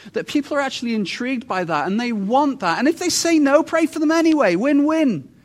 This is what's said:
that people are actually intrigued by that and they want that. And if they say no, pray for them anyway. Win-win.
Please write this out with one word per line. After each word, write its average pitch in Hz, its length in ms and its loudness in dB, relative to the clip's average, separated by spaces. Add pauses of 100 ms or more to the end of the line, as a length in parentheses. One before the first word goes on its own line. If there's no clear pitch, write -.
(120)
that - 140 -6
people 294 320 -2
are - 20 0
actually 254 340 -4
intrigued 240 540 -4
by 185 160 -2
that 151 220 -2
and 196 120 -2
they 240 140 -4
want 247 480 0
that. 170 180 0
And 240 80 0
if 339 120 0
they 359 100 -2
say 330 300 0
no, 285 240 4
pray 320 240 0
for - 120 -4
them 302 120 0
anyway. 311 460 2
Win-win. 285 680 2 (180)